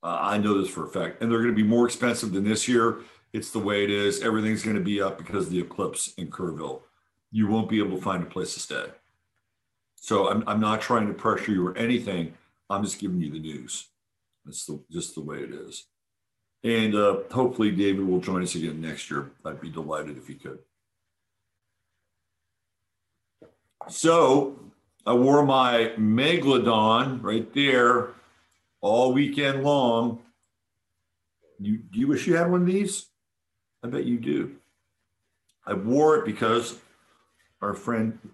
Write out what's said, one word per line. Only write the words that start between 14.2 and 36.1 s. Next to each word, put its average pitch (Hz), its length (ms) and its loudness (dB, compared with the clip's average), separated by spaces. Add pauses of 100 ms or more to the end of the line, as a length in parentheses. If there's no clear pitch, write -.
That's - 200 -14
the, 73 140 -12 (100)
just - 260 -10
the 80 60 -12
way 73 180 -12
it - 120 -12
is. - 340 -16 (760)
And, 110 320 2
uh, 101 340 2
hopefully 123 420 2
David 98 360 0
will 90 140 2
join 92 200 -2
us 87 140 -4
again 80 240 -6
next 78 320 -10
year. 71 180 -6 (140)
I'd 76 160 -12
be 80 100 -14
delighted 76 480 -8
if 62 100 -20
he 67 80 -16
could. 67 240 -16 (3250)
So 147 680 4 (480)
I 107 80 0
wore 135 320 6
my 123 520 4
Megalodon 117 1200 4
right 107 320 -4
there 123 580 4 (680)
all 120 320 4
weekend 139 500 0
long. 120 600 2 (1400)
You, 107 200 -2
do 101 200 -8
you 135 80 0
wish - 200 0
you 165 100 4
had 175 120 2
one 180 120 4
of 175 60 4
these? 190 400 -2 (760)
I 120 40 -10
bet 131 180 -4
you 120 120 0
do. 139 380 -4 (1120)
I 101 60 -4
wore 135 420 4